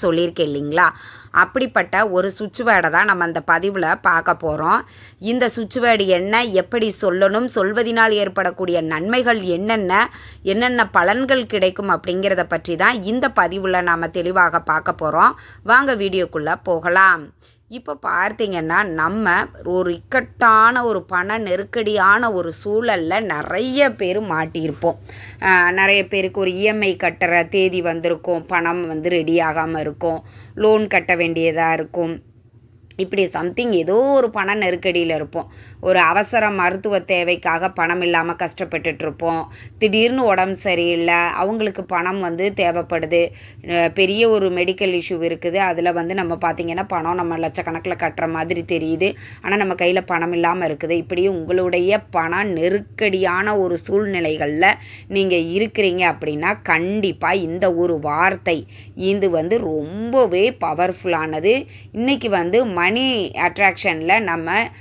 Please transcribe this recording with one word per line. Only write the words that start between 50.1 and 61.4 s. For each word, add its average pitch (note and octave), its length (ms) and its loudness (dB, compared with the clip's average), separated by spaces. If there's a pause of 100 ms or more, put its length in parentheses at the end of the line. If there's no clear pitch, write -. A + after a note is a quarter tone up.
இல்லாம E3+ 340 0
இருக்குது. D3+ 240 -4
இப்படி F3 380 0
உங்களுடைய F3+ 680 0
பண F3 460 -2
நெருக்கடியான F#3+ 1120 0
ஒரு F3+ 200 0 (100)
சூழ்நிலைகள்ல F3 840 0 (340)
நீங்க F#3+ 280 2
இருக்கிறீங்க F3+ 800 0
அப்படின்னா, D#3 480 -4
கண்டிப்பா F3 680 -2
இந்த F3+ 420 0
ஒரு E3+ 240 0
வார்த்தை D#3+ 680 -2 (280)
இது G3 360 0
வந்து E3+ 280 0
ரொம்பவே G3+ 1080 0
பவர்ஃபுல்லானது. E3+ 1000 0 (260)